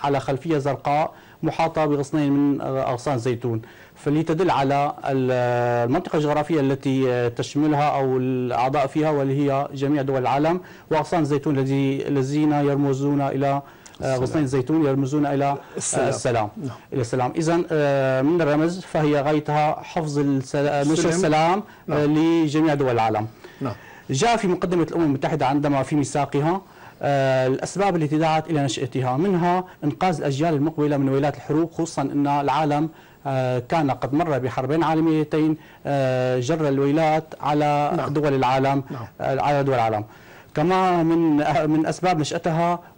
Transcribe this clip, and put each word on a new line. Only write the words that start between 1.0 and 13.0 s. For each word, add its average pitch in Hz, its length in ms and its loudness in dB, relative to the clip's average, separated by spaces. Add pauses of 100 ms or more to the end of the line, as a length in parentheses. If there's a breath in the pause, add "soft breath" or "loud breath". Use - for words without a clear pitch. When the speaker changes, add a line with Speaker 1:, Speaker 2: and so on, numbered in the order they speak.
Speaker 1:
محاطة 160 440 0
بغصنين 143 460 0
من، 143 280 2
آه، 135 300 -2
أغصان 127 280 -2
زيتون، 120 440 -2 (320 loud breath)
فلتدل 160 560 0
على 139 420 2 (120)
ال-، 123 840 0
المنطقة 175 280 -2
الجغرافية 151 440 0
التي، 135 520 0
آه، 123 160 0
تشملها 143 600 0
أو 135 300 0
الأعضاء 127 680 0
فيها، 156 240 0
واللي 139 400 0
هي 135 240 0
جميع 139 280 0
دول 135 200 0
العالم، 147 380 2 (300 loud breath)
وأغصان 156 300 0
الزيتون 143 380 0
الذي، 135 500 0
الذين 143 440 0
يرمزون 143 680 0